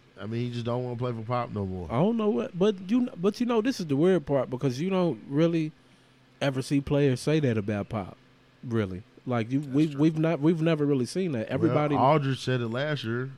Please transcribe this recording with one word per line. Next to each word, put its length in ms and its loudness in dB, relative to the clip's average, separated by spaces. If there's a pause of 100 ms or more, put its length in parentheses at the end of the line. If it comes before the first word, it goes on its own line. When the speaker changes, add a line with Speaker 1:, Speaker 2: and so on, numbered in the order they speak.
(200)
Speaker 1:
I 60 -10
mean, 160 -4
he 100 -4
just 140 -6
don't 180 -2
wanna 140 -6
play 160 -4
for 80 -8
Pop 300 -4
no 140 -2
more. 240 -6
Speaker 2:
I 60 -4
don't 220 2
know 120 2
what, 280 -4
but 180 2 (160)
you, 240 2
but 240 0
you 60 0
know, 160 2
this 180 -2
is 80 -6
the 80 0
weird 300 4
part 240 0
because 320 -2
you 80 -2
don't 400 0
really 420 2 (720)
ever 200 0
see 200 0
players 400 2
say 180 2
that 180 2
about 300 -2
Pop, 300 -6 (500)
really. 360 -2 (220)
Like 260 -2
you, 80 0
Speaker 3:
That's 120 -6
Speaker 2:
we've, 200 2
Speaker 3:
true. 100 -2
Speaker 2:
we've 160 4
not, 240 0
we've 200 2
never 240 2
really 200 2
seen 280 -2
that. 140 -2
Everybody, 480 2
Speaker 1:
Well, 80 2
Aldridge 400 2
said 160 0
it 80 -2
last 380 -4
year, 320 -4